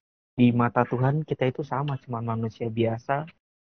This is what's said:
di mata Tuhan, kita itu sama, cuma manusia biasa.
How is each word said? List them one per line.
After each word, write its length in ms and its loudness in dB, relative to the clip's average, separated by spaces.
di 160 6
mata 320 2
Tuhan, 400 0
kita 240 -2
itu 160 -4
sama, 340 -4
cuma 220 -8
manusia 480 -4
biasa. 560 -2